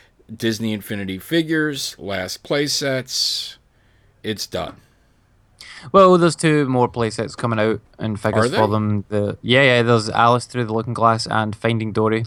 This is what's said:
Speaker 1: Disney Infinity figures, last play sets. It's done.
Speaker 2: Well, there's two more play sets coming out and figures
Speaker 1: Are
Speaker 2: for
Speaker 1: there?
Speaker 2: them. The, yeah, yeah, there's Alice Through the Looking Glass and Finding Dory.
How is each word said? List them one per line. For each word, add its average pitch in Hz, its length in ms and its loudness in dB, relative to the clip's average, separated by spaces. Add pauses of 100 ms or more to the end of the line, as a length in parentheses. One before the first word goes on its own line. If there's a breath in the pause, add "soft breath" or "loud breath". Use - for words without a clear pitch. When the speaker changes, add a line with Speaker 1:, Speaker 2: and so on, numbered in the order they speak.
(320 soft breath)
Speaker 1:
Disney 113 400 -4
Infinity 98 460 -8
figures, 156 800 -4
last 95 460 -8
play 147 240 -2
sets. - 880 -6 (640)
It's 110 240 -8
done. 82 300 -10 (1120 loud breath)
Speaker 2:
Well, 185 280 8
there's 165 180 2
two 151 320 2
more 127 200 2
play 117 220 -2
sets 107 240 -6
coming 117 240 -2
out 107 220 0 (180)
and 107 220 -6
figures 113 260 0
Speaker 1:
Are - 20 0
Speaker 2:
for 143 80 -4
Speaker 1:
there? 110 120 2
Speaker 2:
them. 104 400 0
The, 101 340 -2
yeah, 123 200 4
yeah, 123 200 4
there's 113 260 2
Alice 117 380 2
Through 120 200 -6
the 107 60 -6
Looking 113 220 -4
Glass 113 320 2
and 107 300 -2
Finding 110 360 -2
Dory. 110 340 0